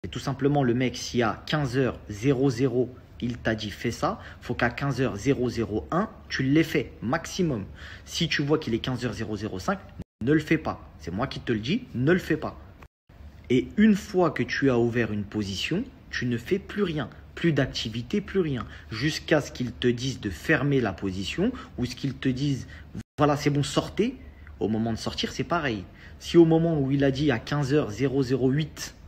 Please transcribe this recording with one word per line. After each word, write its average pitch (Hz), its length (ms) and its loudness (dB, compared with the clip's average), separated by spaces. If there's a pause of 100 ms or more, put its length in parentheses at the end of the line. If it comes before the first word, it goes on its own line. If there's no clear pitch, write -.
C'est 90 80 -8
tout 123 80 -6
simplement 143 440 2
le 117 120 4
mec, 123 200 0
si - 280 -2
à 101 240 0
quinze 139 300 0
heures 127 220 0 (100)
zéro 127 420 2
zéro, 123 420 0 (280)
il 120 160 -4
t'a 110 180 0
dit « 107 160 -6
fais - 200 -4
ça », 175 280 -2 (220)
faut - 120 -6
qu'à 120 160 2
quinze 131 300 -2
heures 113 160 0
zéro 120 340 2
zéro 104 420 -2
un, 135 180 0 (180)
tu - 160 -4
l'aies 147 200 6
fait, 156 280 0 (100)
maximum. 139 640 -2 (380)
Si - 240 -2
tu - 140 0
vois 147 180 2
qu'il 110 140 -2
est 113 60 0
quinze 123 260 -4
heures 113 80 -2
zéro 104 240 -4
zéro 98 220 -6
cinq, 190 200 -2 (420)
ne 131 120 2
le 151 60 6
fais 151 180 2
pas. - 320 -6 (100)
C'est 85 120 -8
moi 117 160 -2
qui - 120 -8
te - 140 -4
le 110 60 0
dis, 151 240 -2 (100)
ne 127 180 2
le 185 80 4
fais - 160 -2
pas. - 240 -8 (920)
Et 127 180 4 (100)
une 208 180 8
fois 180 360 2
que - 120 -2
tu 135 260 2
as 120 80 4
ouvert 117 340 2
une 104 120 -2
position, 104 600 -2 (260)
tu - 160 -4
ne 120 120 0
fais 180 220 0
plus 202 240 -4
rien. 151 260 -2 (260)
Plus 165 180 2
d'activité, 123 680 -2
plus 196 220 0
rien. 139 240 -2 (260)
Jusqu'à 147 500 2
ce - 100 -10
qu'ils - 200 -4
te - 160 0
disent 120 320 0
de 104 100 -4
fermer 139 520 2
la 101 120 0
position 98 580 -2 (260)
ou 123 80 0
ce - 100 -8
qu'ils 131 200 -4
te - 140 -2
disent « 135 380 -2 (500)
voilà, 147 200 4
c'est 147 140 2
bon, 143 120 2
sortez ». - 540 0 (420)
Au 98 80 0
moment 113 240 0
de 107 60 -4
sortir, - 340 -4
c'est - 120 -6
pareil. 131 400 -2 (360)
Si - 180 4
au 170 80 12
moment 160 340 4
où 135 120 2
il 143 120 4
a 135 80 6
dit 135 200 2
à 113 80 2
quinze 143 340 0
heures 139 160 4
zéro 131 320 0
zéro 127 280 2
huit - 460 -2 (120)